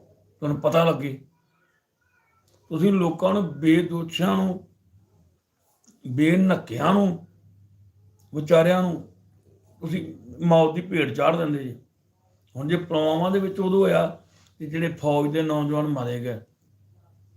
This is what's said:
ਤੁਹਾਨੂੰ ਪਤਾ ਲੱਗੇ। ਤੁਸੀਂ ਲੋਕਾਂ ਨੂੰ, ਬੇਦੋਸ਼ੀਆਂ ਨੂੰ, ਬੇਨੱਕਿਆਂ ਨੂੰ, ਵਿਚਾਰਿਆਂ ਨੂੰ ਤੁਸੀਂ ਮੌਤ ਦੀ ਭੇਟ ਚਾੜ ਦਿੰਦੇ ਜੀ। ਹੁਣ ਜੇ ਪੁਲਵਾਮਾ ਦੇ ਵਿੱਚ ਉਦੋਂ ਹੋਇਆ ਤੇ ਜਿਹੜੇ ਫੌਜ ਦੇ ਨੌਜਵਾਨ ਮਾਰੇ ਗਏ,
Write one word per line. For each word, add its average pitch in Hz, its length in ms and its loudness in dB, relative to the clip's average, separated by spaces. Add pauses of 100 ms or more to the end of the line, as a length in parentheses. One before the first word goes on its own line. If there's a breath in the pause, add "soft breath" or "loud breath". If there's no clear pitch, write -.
(400)
ਤੁਹਾਨੂੰ 147 200 -4
ਪਤਾ 165 240 2
ਲੱਗੇ। 139 420 -2 (1400)
ਤੁਸੀਂ 170 240 2
ਲੋਕਾਂ 185 420 0
ਨੂੰ, 165 260 -4
ਬੇਦੋਸ਼ੀਆਂ 170 760 0
ਨੂੰ, 190 320 -2 (1400)
ਬੇਨੱਕਿਆਂ 165 840 2
ਨੂੰ, 196 340 0 (1080)
ਵਿਚਾਰਿਆਂ 165 480 4
ਨੂੰ 170 320 -4 (680)
ਤੁਸੀਂ - 380 -8 (280)
ਮੌਤ 160 280 4
ਦੀ 175 60 -4
ਭੇਟ 160 340 -2
ਚਾੜ 147 220 2
ਦਿੰਦੇ 147 280 -4
ਜੀ। 120 160 -12 (760)
ਹੁਣ 139 120 -6
ਜੇ 175 80 2
ਪੁਲਵਾਮਾ 165 540 -2
ਦੇ 196 80 0
ਵਿੱਚ 190 220 -4
ਉਦੋਂ 190 200 2
ਹੋਇਆ 170 400 2 (380 soft breath)
ਤੇ 156 80 -10
ਜਿਹੜੇ 165 220 -4
ਫੌਜ 147 440 0
ਦੇ 160 100 0
ਨੌਜਵਾਨ 151 440 -2
ਮਾਰੇ 123 340 -4
ਗਏ, 120 200 -8 (960)